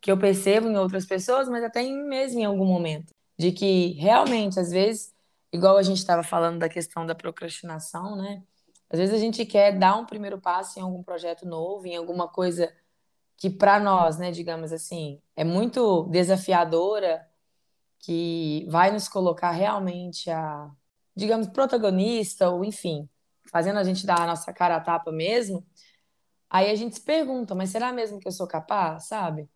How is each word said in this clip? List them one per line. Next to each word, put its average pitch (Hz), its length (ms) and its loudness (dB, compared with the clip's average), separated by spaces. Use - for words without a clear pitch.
que 202 120 -2
eu 190 60 4
percebo 196 500 4
em 214 80 0
outras 185 300 0
pessoas, 247 420 0
mas 240 160 -2
até 233 180 -4
em 269 140 -4
mim 285 120 -6
mesma 262 320 -2
em 214 40 2
algum 196 220 2
momento. 170 460 0
De 180 140 2
que 185 420 2
realmente, 208 680 2
às 170 100 -2
vezes, 202 420 0
igual 190 240 6
a 202 60 6
gente 190 220 0
tava 170 180 2
falando 170 360 0
da 165 100 -2
questão 165 380 -8
da 160 80 -4
procrastinação, 170 1000 -10
né? 196 260 -8
Às 165 80 -2
vezes 196 160 2
a 220 40 2
gente 226 280 -2
quer 202 320 4
dar 190 180 6
um 233 80 -6
primeiro 202 360 -10
passo 190 380 -4
em 190 40 -10
algum 185 200 -8
projeto 175 440 -10
novo, 180 400 -8
em 175 100 -8
alguma 170 320 -6
coisa 175 420 -2
que 190 120 -2
pra 202 300 6
nós, 175 380 4
né, 180 120 -4
digamos 165 420 -6
assim, 160 480 -10
é 156 80 -2
muito 196 640 2
desafiadora, 180 1160 2
que 165 680 -4
vai 175 200 6
nos 208 180 -4
colocar 175 440 0
realmente 180 760 -4
a, 151 400 -6
digamos, 214 320 0
protagonista, 214 1000 0
ou 180 140 -2
enfim, 160 440 -6
fazendo 185 280 0
a 196 60 0
gente 185 220 -2
dar 175 160 2
a 165 40 0
nossa 170 260 -6
cara 170 240 0
a 160 40 0
tapa 165 320 -2
mesmo, 190 520 -2
aí 190 200 4
a 214 40 2
gente 220 220 -4
se - 60 -14
pergunta, 262 520 -2
"Mas 190 160 -4
será 233 220 2
mesmo 220 280 -4
que 190 80 -8
eu 185 40 -6
sou 180 140 -6
capaz?", 160 600 -2
sabe? 160 500 -4